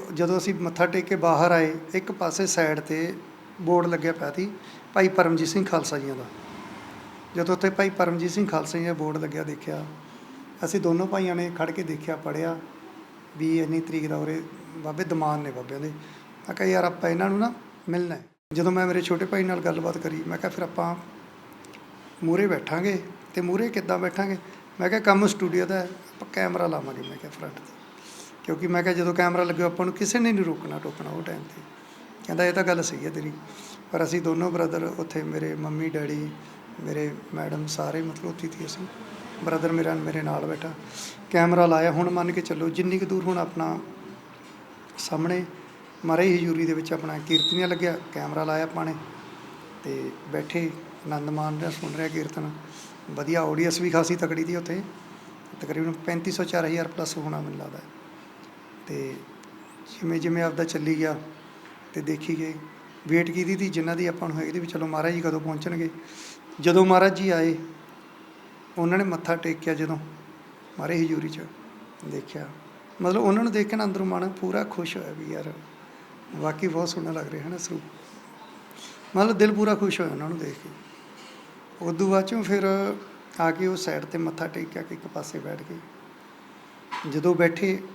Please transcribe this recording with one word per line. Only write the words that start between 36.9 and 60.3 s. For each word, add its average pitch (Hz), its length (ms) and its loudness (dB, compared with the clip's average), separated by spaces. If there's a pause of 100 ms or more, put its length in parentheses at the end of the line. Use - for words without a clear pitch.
ਮੈਡਮ, 156 340 -4
ਸਾਰੇ - 340 -4
ਮਤਲਬ 160 240 -6
ਉੱਥੇ 165 320 -6
ਸੀ 170 80 -8
ਅਸੀਂ। 170 200 -10 (580)
ਬ੍ਰਦਰ 160 280 2
ਮੇਰਾ 165 220 2
ਮੇਰੇ 156 280 -2
ਨਾਲ 151 240 -2
ਬੈਠਾ, 156 260 -4 (580)
ਕੈਮਰਾ 175 360 8
ਲਾਇਆ। 165 260 8
ਹੁਣ 170 180 2
ਮੰਨ 175 220 2
ਕੇ 175 100 -2
ਚੱਲੋ 165 280 -2
ਜਿੰਨੀ 185 300 2
ਕੁ 190 60 0
ਦੂਰ 180 180 0
ਹੁਣ 180 140 2
ਆਪਣਾ 165 420 -2 (1160)
ਸਾਹਮਣੇ 170 480 0 (600)
ਮਹਾਰਾਜ 165 220 6
ਹਜ਼ੂਰੀ 170 380 4
ਦੇ 165 80 2
ਵਿੱਚ 160 200 -2
ਆਪਣਾ 156 260 -2
ਕੀਰਤਨੀਆ 170 480 2
ਲੱਗਿਆ, 175 280 0 (180)
ਕੈਮਰਾ 151 300 -2
ਲਾਇਆ 156 200 2
ਆਪਾਂ 160 220 -2
ਨੇ 160 100 -2 (880)
ਤੇ 135 280 -6 (200)
ਬੈਠੇ 151 380 -2 (360)
ਆਨੰਦ 147 240 -4
ਮਾਣ 151 300 -2
ਰਿਹਾ, 165 120 -2
ਸੁਣ 156 220 -8
ਰਿਹਾ 160 140 -2
ਕੀਰਤਨ। 156 420 -4 (600)
ਵਧੀਆ 147 300 0
ਆਡੀਅנס 165 400 2
ਵੀ 175 80 2
ਖਾਸੀ 165 260 4
ਤਕੜੀ 160 300 0
ਸੀ 170 100 -2
ਉੱਥੇ, 175 260 -4 (800)
ਤਕਰੀਬਨ 156 300 -2
ਪੈਂਤੀ 170 400 -2
ਸੌ, 185 120 0
ਚਾਰ 175 220 2
ਹਜ਼ਾਰ 165 220 0
ਪਲੱਸ 160 300 -6
ਹੋਣਾ 151 240 -4
ਮੈਨੂੰ 147 180 -8
ਲੱਗਦਾ। 143 200 -10 (1080)
ਤੇ 139 280 -6 (800)
ਜਿਵੇਂ 165 260 -2
ਜਿਵੇਂ 170 240 2